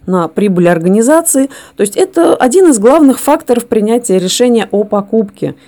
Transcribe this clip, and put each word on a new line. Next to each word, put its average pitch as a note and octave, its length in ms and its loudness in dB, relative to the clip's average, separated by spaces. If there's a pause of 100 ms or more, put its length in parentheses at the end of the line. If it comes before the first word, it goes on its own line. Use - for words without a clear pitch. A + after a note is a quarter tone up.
на F#3 200 -2
прибыль F3+ 420 0
организации. A3+ 800 0 (280)
То G3 60 -4
есть G#3 140 -4
это E4+ 380 0
один F4+ 360 2
из A3+ 100 0
главных C4+ 400 4
факторов B3+ 460 -2
принятия A3 520 -2
решения A3+ 540 0
о G#3 100 -2
покупке. G3+ 720 -4 (140)